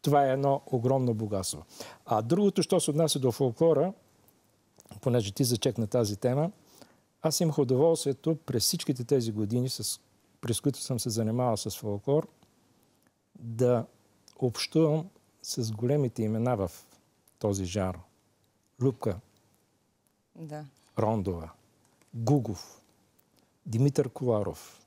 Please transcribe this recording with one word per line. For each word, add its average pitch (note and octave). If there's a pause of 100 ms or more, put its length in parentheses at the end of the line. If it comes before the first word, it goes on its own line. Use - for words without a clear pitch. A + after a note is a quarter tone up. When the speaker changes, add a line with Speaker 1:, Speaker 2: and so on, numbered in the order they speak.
Speaker 1:
това C#3+
е C3
едно C#3
огромно B2+
богатство. G2+ (420)
А A2
другото, F#3
що F3+
се -
отнася D3+
до B2+
фолклора, D#3 (1080)
понеже A#2
ти C#3
зачекна A#2+
тази G#2
тема, C#3+ (720)
аз D#3
имах D#3+
удоволствието C#3+ (100)
през G#2+
всичките C3
тези A#2
години, A2+
с, - (400)
през A#2
които C#3
съм B2
се B2
занимавал A2+
с G#2+
фолклор, A2 (1080)
да A#2 (520)
общувам D#3 (340)
с A2
големите B2
имена A2+
в F#2+ (680)
този F#2+
жанр. F#2 (840)
Любка A#2 (1120)
Speaker 2:
Да. D3+ (340)
Speaker 1:
Рондова, F#2+ (640)
Гугов, A2+ (840)
Димитър C3+
Коларов. G#2+